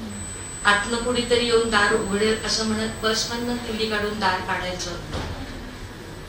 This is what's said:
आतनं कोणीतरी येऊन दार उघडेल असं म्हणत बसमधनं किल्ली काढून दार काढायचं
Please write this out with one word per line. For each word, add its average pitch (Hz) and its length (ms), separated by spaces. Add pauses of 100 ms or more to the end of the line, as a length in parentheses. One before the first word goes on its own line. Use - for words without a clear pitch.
(640)
आतनं 208 320
कोणीतरी 240 480
येऊन 226 240
दार 208 240
उघडेल 208 520
असं 220 200
म्हणत 220 240 (140)
बसमधनं 240 520
किल्ली 220 340
काढून 208 300
दार 185 200
काढायचं 180 520 (1400)